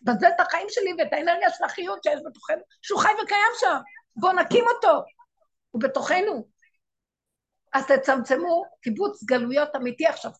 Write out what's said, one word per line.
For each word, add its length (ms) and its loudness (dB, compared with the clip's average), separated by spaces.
בזה 240 4
את 100 0
החיים 300 0
שלי 280 -2
ואת 160 -2
האנרגיה 360 0
של 140 -6
החיות 400 -6
שיש 220 0
בתוכנו, 360 -6
שהוא 180 -2
חי 120 4
וקיים 360 2
שם. 180 2
בואו 180 2
נקים 300 2
אותו. 280 4
הוא 100 -6
בתוכנו. 640 -2
אז 140 0
תצמצמו, 760 2
קיבוץ 420 -4
גלויות 520 -2
אמיתי 300 -4
עכשיו 340 -2